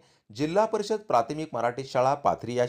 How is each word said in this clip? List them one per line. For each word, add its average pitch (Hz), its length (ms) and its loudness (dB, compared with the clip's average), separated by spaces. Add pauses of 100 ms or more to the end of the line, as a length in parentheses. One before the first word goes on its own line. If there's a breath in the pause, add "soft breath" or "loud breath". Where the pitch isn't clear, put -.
(360)
जिल्हा 165 300 0
परिषद 214 420 -2
प्राथमिक 147 460 0
मराठी 120 320 -2
शाळा 131 280 2
पाथरी 143 420 -2
या 123 120 4